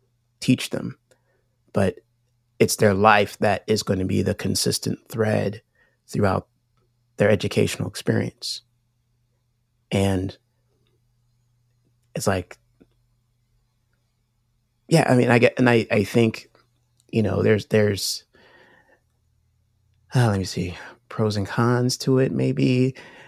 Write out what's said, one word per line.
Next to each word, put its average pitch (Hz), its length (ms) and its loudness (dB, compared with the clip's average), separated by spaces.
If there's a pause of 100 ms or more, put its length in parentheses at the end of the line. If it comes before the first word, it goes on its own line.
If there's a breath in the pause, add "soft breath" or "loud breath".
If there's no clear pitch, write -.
(400)
teach - 300 0
them. - 280 -10 (760)
But 98 260 -2 (580)
it's - 200 2
their 104 160 4
life 104 460 4
that 104 280 0
is 107 160 0
gonna 95 220 -2
be 98 160 0
the 101 140 -2
consistent - 640 -4 (100)
thread 107 520 -2 (460)
throughout 95 400 -2 (720)
their 101 120 4
educational 104 600 0
experience. - 720 -6 (1300)
And 98 460 -2 (1800)
it's - 120 -4
like, 95 300 -4 (2250)
yeah, 160 240 2
I 127 40 6
mean, 123 140 4
I 120 100 6
get, 120 180 4
and 123 120 4
I, 117 220 4
I 110 140 0
think, 117 440 0 (640)
you 113 120 0
know, 98 200 -2
there's, 107 220 2
there's, 104 580 -2 (1900 soft breath)
uh, 123 140 4
let 101 100 -2
me 95 60 -4
see, 90 300 -8 (340 loud breath)
pros 107 260 -2
and 101 100 -4
cons 123 520 0
to 131 220 0
it, 131 120 0
maybe, 131 640 0 (320 loud breath)